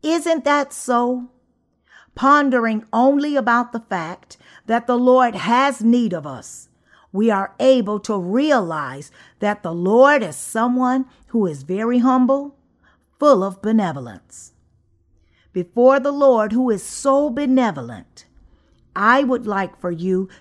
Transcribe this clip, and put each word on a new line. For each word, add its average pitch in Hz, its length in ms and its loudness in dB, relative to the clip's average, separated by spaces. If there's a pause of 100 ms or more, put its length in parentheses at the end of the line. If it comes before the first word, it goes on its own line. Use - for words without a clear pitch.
Isn't 330 420 -2
that 285 300 0
so? 247 560 -2 (840)
Pondering 247 760 2
only 285 420 2
about 240 380 0
the 233 80 -8
fact 175 560 -10 (300)
that 233 200 -2
the 247 120 0
Lord 254 360 4
has 240 480 0
need 226 300 2
of 151 140 -8
us, - 420 -16 (420)
we 220 200 0
are 196 280 -4
able 233 420 2
to 208 180 -6
realize 175 920 -2 (280)
that 208 240 -4
the 165 120 -6
Lord 233 480 4
is 156 140 -8
someone 254 680 -2 (220)
who 220 180 0
is 143 160 -6
very 220 380 -2
humble, 262 540 0 (640)
full 269 240 4
of 190 200 -8
benevolence. 160 880 -4 (1000)
Before 240 460 2
the 285 140 -2
Lord, 247 400 2
who 254 160 0
is 208 140 -2
so 277 480 -2
benevolent, 226 960 -4 (680)
I 240 300 2
would 240 220 -2
like 196 340 -6
for 180 100 -6
you 185 380 -2 (120)